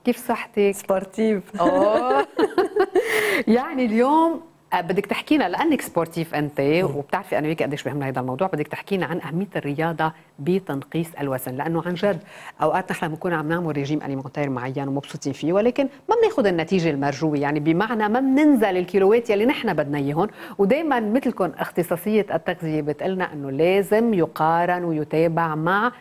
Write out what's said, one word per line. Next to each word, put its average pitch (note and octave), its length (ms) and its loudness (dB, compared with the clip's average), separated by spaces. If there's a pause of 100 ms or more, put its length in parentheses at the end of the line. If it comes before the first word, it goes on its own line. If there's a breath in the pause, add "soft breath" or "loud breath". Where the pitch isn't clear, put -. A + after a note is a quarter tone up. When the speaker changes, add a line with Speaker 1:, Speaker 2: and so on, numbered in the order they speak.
Speaker 1:
كيف - 220 -2
صحتك؟ G#3 440 0
Speaker 2:
سبورتيف. G3 920 -2
Speaker 1:
أوه. A3+ 680 2 (560)
Speaker 2:
<laughs> G#4+ 640 0
Speaker 1:
يعني B3+ 380 0
اليوم، C#4+ 560 4 (320)
آه، F3+ 80 0
بدك F#3 240 0
تحكينا C4+ 440 2
لأنك C4+ 320 2
سبورتيف E3 540 -4
أنت، D3 260 -2
Speaker 2:
مم. D3 340 2
Speaker 1:
وبتعرفي D3 420 -4
أنا D3 100 -2
وياك D#3 160 -2
قديش C#3+ 200 -4
بهمنا C#3+ 220 -4
هيدا C3 160 -4
الموضوع. C3 260 -2
بدك D3+ 200 -4
تحكينا - 380 -4
عن E3 160 -4
أهمية E3 340 -4
الرياضة D#3 560 -2 (280 soft breath)
بتنقيص D#3+ 680 -2 (120)
الوزن، C3 360 -4
لأنه D#3+ 300 -2
عن F3+ 80 -4
جد F#3+ 260 -2 (420 loud breath)
أوقات E3+ 300 0
نحن F3+ 160 -4
بنكون D#3+ 260 -4
عم D#3 160 -2
نعمل E3 220 -2
ريجيم C#3+ 300 -2
أليمونتير C#3 480 -6
معين C3 380 -6
ومبسوطين C#3 460 -6
فيه، D3+ 200 -2
ولكن A#3+ 340 2 (220 loud breath)
ما A4 120 2
بناخد F4 260 2
النتيجة E3+ 420 0
المرجوة، C#3+ 480 0
يعني C#3+ 220 0
بمعنى G#3 500 0
ما A#3 100 2
بننزل C4 580 4
الكيلوات G3 520 4
يلي G#3 160 2
نحن A#3+ 280 0
بدنا D3 240 0
إياهم. D3 300 0 (300 loud breath)
ودايمًا C4 420 2
مثلكم G#3+ 580 0
اختصاصية F#3+ 760 0
التغذية E3 480 -2
بتقلنا E3+ 520 -4
إنه C#3 180 -8
لازم G3 640 2
يقارن F3 680 2
ويتابع D#3+ 720 0
مع G3 460 0